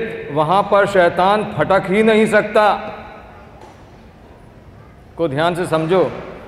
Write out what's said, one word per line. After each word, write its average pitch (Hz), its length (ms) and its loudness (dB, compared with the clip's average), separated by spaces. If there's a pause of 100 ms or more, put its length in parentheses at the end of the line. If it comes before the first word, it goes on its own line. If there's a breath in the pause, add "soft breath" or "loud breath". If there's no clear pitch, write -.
(320)
वहाँ 156 300 2
पर 202 240 2
शैतान 185 720 2
फटक 185 280 2
ही 202 160 0
नहीं 220 240 4
सकता। 208 680 0 (2250)
को 165 120 -2
ध्यान 160 260 0
से 175 120 -6
समझो, 160 460 0 (360)